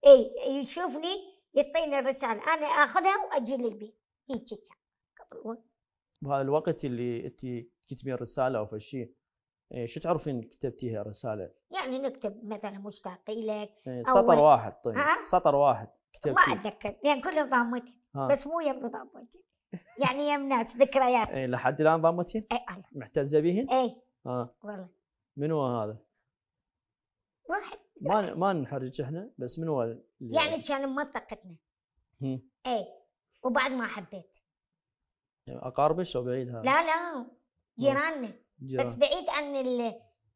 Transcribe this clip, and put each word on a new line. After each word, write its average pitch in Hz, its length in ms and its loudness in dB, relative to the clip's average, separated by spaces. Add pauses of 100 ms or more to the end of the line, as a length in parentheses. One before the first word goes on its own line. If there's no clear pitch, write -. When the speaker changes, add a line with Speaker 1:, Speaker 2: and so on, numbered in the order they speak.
Speaker 1:
إي، 262 260 12 (160)
يشوفني 311 680 -4 (380)
يعطيني 285 460 2
الرسالة، 262 540 0
أنا 302 120 0
آخذها 349 600 4
وأجي 262 320 -2
للبيت. 220 400 -6 (320)
هيك 247 180 -8
كان - 300 -18 (540)
قبل. 226 260 -12 (640)
Speaker 2:
بهذا 139 200 -2
الوقت 156 440 0
اللي 120 420 -4
أنتِ - 180 -14 (420)
تكتبين 131 280 -8
رسالة 127 440 -2
أو 107 60 -4
فشي، 110 500 -10 (580)
إيه، 120 120 -6
شو 135 140 -8
تعرفين 151 420 -2
كتبتيها 113 600 -8
رسالة؟ 107 480 -8 (200)
Speaker 1:
يعني 262 280 -6
نكتب 233 460 -8
مثلا: 208 340 -10
"مشتاق 196 500 -14
لك". 214 440 -6 (140)
Speaker 2:
إيه، 123 200 -6
Speaker 1:
أو 262 60 4
Speaker 2:
سطر 196 260 8
واحد، 123 420 6
طيب. 113 160 -4
Speaker 1:
ها؟ 302 260 0
Speaker 2:
سطر 175 320 4
واحد 139 320 4
Speaker 1:
ما - 320 -20
Speaker 2:
كتبتيه. - 340 4
Speaker 1:
أتذكر، 208 500 -8
يعني 277 180 2
كلهم 311 280 -2
ضامتهم. 240 520 -2 (140)
Speaker 2:
ها. 135 120 -2
Speaker 1:
بس 277 200 2
مو 330 120 -2
يم 269 280 -2
ضامتهم. - 400 -14 (720)
يعني 277 320 0
يم 285 200 -2
ناس 240 280 -2
ذكريات. 254 500 4
Speaker 2:
إيه، 131 200 -4
لحد 131 340 0
الآن 160 200 6
ضامتين؟ 175 500 0
Speaker 1:
إي، 233 180 -2
الله. 185 220 -14
Speaker 2:
محتزة 143 480 0
بيهن؟ 180 300 2
Speaker 1:
إي. 254 320 0 (240)
Speaker 2:
ها. 123 380 -6
Speaker 1:
والله. 202 240 -14 (500)
Speaker 2:
منو 147 280 0
هذا؟ 110 320 -2 (1500)
Speaker 1:
واحد. 403 280 -6 (240)
Speaker 2:
ما 196 200 2
ن-، 175 180 -6
ما 196 140 2
نحرج 135 480 -6
إحنا، 165 360 -8
بس 123 220 -6
منو 156 240 0
ال-، 117 200 -6 (180)
اللي 127 140 -4
Speaker 1:
يعني 302 140 4
Speaker 2:
يعني؟ 320 140 -4
Speaker 1:
كان 277 220 -4
بمنطقتنا. 262 720 -8 (640)
Speaker 2:
هم. 131 280 -6 (160)
Speaker 1:
إي. 226 220 -2 (560)
وبعد 262 280 0
ما 247 160 -4
حبيت. - 520 -14 (1080)
Speaker 2:
يعني 123 120 -12
أقاربش 151 560 0
أو 123 80 -2
بعيد 123 260 -4
هذا؟ 117 120 -10
Speaker 1:
لا، 277 240 2
لا. 320 80 -2
Speaker 2:
ها. 330 340 -6 (520)
Speaker 1:
جيراننا. 269 540 0 (320)
Speaker 2:
جيران. 131 220 -4
Speaker 1:
بس 233 80 -6
بعيد 285 340 0
عن 285 260 -4
ال-، 247 460 -4 (340)